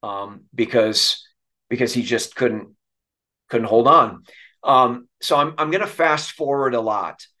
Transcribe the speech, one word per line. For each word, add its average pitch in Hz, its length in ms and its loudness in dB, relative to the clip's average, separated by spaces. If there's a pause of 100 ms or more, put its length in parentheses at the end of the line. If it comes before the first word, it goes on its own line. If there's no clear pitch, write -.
um, 101 380 -10 (120)
because, 110 720 0 (440)
because 120 240 -2
he 120 100 -2
just 110 320 -4
couldn't, 107 400 -4 (760)
couldn't 113 180 -2
hold 117 200 4
on. 127 360 4 (380)
Um, 127 460 2 (140)
so - 160 0
I'm, 147 200 0
I'm 156 140 -2
gonna 196 160 -2
fast 156 460 -2
forward 139 400 -2
a 117 80 -2
lot. 104 440 -6 (160)